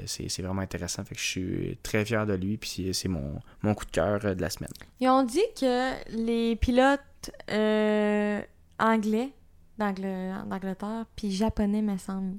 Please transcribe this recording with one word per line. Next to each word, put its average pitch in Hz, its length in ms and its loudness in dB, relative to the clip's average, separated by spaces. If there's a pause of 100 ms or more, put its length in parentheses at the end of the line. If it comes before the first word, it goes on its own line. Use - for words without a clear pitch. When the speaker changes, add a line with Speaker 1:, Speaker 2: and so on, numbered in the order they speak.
Speaker 1:
c'est, - 220 -6
c'est - 140 -6
vraiment 95 180 -2
intéressant. 90 440 -6
Fait - 100 -12
que - 60 -8
je - 40 -4
suis 90 560 -2
très 107 240 0
fier 107 220 0
de 101 60 2
lui. 95 240 0
Puis - 120 -10
c'est, 92 240 -4
c'est - 140 -2
mon, 73 320 -2 (240)
mon 104 100 4
coup - 120 -8
de - 60 -14
cœur, 101 340 2
euh, 98 100 0
de - 60 -2
la 80 100 0
semaine. - 200 -8 (280)
Speaker 2:
Ils 254 80 2
ont 262 160 6
dit 254 180 0 (180)
que 254 320 2 (240)
les 233 400 2
pilotes, 262 440 6 (520)
euh, 214 880 4 (380)
anglais 226 520 2 (460)
d'Angle-, 190 720 -4
d'Angleterre 196 560 -6 (100)
puis 202 160 -4
japonais, 208 520 2
me 202 140 0
semble, 190 420 -6